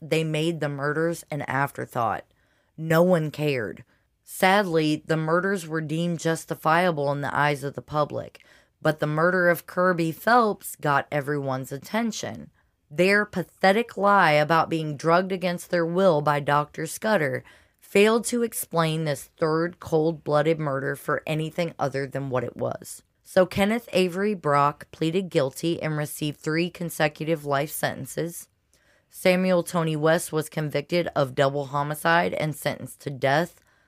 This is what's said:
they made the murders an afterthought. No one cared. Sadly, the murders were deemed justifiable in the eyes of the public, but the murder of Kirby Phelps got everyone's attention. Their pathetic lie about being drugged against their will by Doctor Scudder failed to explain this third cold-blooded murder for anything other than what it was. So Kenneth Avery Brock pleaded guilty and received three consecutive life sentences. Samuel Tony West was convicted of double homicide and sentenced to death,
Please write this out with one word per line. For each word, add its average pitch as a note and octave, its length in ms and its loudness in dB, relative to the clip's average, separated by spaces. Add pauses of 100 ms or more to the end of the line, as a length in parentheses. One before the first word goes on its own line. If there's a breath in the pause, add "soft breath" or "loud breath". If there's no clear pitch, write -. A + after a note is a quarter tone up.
they D#3+ 220 0
made D#3 360 -2
the D3 80 -2
murders D3 600 -2
an D3 120 -6
afterthought. B2 840 -2 (500)
No D#3+ 280 2
one E3+ 280 2
cared. C#3 540 -4 (400)
Sadly, E3 840 2
the D#3+ 100 0
murders E3+ 520 -2
were D#3+ 140 -4
deemed D#3+ 360 -4
justifiable D#3+ 920 0
in C#3+ 80 -4
the C#3 160 -4
eyes C#3+ 260 2
of C#3 120 -6
the B2+ 80 -10
public, C#3+ 600 -4 (380 soft breath)
but D3+ 180 0
the D3+ 80 -2
murder F3 440 2
of E3 160 -2
Kirby F3+ 440 0
Phelps A3 640 0
got C#3+ 360 0
everyone's C3+ 580 -4
attention. G#3 800 -6 (400)
Their G3 360 4
pathetic G3 720 0
lie G3 340 6
about D3+ 380 4
being D#3 260 -2
drugged F3 360 2
against F3 380 -4
their E3+ 140 0
will E3+ 380 2
by D3 180 0
Doctor D3 460 -2
Scudder D3+ 580 -2 (340 soft breath)
failed A3 460 4
to A#3+ 180 -2
explain D#3+ 600 -2
this D3 320 -4
third E3 420 0
cold-blooded D#3 800 0
murder C#3 380 -4
for - 300 -4
anything D#3 520 -4
other C#3 280 -4
than C3+ 240 -8
what B2 120 -2
it - 140 -8
was. - 460 -8 (200)
So - 220 4
Kenneth G3+ 480 0
Avery F#3 420 0
Brock C#3+ 580 0
pleaded E3 360 -2
guilty D#3+ 520 0
and D3+ 180 -4
received D3 420 -6
three E3 300 -2
consecutive D#3 760 -2
life C#3+ 260 0
sentences. - 800 -8 (680)
Samuel F#3 480 4
Tony D#3+ 320 -2
West D#3+ 380 2
was D#3 160 -4
convicted D3+ 680 -2
of C3 200 0
double C#3 320 0
homicide D3+ 680 0
and D3+ 240 -4
sentenced - 440 -8
to C#3+ 100 -8
death, C#3 500 0 (280)